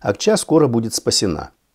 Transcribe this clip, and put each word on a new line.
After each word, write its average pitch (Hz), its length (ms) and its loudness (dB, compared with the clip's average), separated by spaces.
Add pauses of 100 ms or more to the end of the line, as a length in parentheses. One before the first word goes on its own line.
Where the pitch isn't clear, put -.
Акча 202 380 0
скоро 151 280 2
будет 117 280 -2
спасена. - 560 -2 (240)